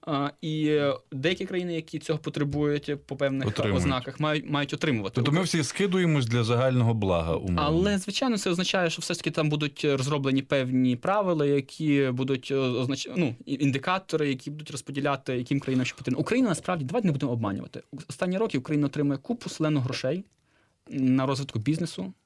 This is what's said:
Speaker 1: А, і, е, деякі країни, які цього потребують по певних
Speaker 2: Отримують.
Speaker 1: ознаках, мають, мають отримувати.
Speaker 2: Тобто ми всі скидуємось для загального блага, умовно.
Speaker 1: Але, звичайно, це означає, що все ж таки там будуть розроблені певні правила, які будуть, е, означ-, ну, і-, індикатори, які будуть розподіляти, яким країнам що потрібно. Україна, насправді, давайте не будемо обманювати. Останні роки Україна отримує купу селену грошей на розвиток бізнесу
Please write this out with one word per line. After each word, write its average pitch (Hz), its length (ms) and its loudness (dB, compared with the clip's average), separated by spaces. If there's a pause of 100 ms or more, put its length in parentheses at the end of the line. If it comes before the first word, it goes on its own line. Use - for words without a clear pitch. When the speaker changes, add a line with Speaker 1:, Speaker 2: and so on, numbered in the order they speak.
Speaker 1:
А, 143 240 -2 (100)
і, 156 260 -2
е, 143 280 2 (180)
деякі 170 340 -2
країни, 180 280 -4
які 160 240 -8
цього 151 200 -4
потребують 147 720 -2 (140)
по 139 100 -10
певних 135 320 -2
Speaker 2:
Отримують. 104 300 0
Speaker 1:
ознаках, 127 420 -2
мають, 151 300 0
мають 143 240 -2
отримувати. 113 400 0
Speaker 2:
Тобто 123 180 2
ми 170 100 4
всі 165 220 0
скидуємось 175 640 2
для 117 180 2
загального 120 500 4
блага, 87 400 2
умовно. 90 300 0
Speaker 1:
Але, 180 340 2
звичайно, 214 400 0
це 196 120 0
означає, 180 400 0
що 160 100 -6
все 170 140 -4
ж - 60 -8
таки 165 100 -2
там 156 180 2
будуть 147 360 -2
розроблені 135 580 2
певні 127 540 2
правила, 180 500 2
які 143 680 2
будуть, 131 380 -2
е, 139 40 -2
означ-, 131 640 0
ну, 143 180 0 (120)
і-, 139 80 -4
індикатори, 147 760 0
які 135 220 -4
будуть 147 200 -12
розподіляти, 139 680 -2
яким 131 220 0
країнам 127 260 0
що - 100 -8
потрібно. - 240 -2
Україна, 240 280 2
насправді, 165 360 -2
давайте 202 220 -2
не 170 60 4
будемо 135 200 -2
обманювати. 107 500 -4 (260)
Останні 185 300 -2
роки 214 200 0
Україна 147 280 0
отримує 143 320 0
купу - 300 -8
селену 151 320 0
грошей 131 440 -2 (680)
на 131 360 2
розвиток 135 320 -2
бізнесу 160 540 -2 (140)